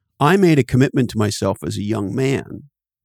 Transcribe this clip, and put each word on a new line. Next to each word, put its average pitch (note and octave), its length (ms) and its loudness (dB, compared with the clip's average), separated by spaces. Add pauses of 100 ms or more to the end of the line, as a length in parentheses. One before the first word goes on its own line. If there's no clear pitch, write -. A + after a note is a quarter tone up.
(200)
I D#3+ 180 4
made E3+ 220 4
a B2 40 4
commitment B2+ 480 2
to A2+ 60 -6
myself G2+ 460 -2
as G2 140 -6
a G2 60 -6
young G2+ 300 -4
man C3+ 560 -4 (340)